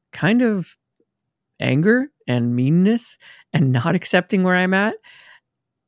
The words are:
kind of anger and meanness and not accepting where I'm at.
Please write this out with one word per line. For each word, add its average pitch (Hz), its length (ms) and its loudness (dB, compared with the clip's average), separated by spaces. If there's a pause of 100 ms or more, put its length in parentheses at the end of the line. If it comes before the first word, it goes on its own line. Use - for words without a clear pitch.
(120)
kind 214 300 0
of 208 340 -4 (840)
anger 208 500 0 (160)
and 120 280 0
meanness 175 640 0 (340)
and 135 200 2
not 156 220 0
accepting 185 500 -2
where 180 120 0
I'm 185 180 0
at. 208 200 -2 (920)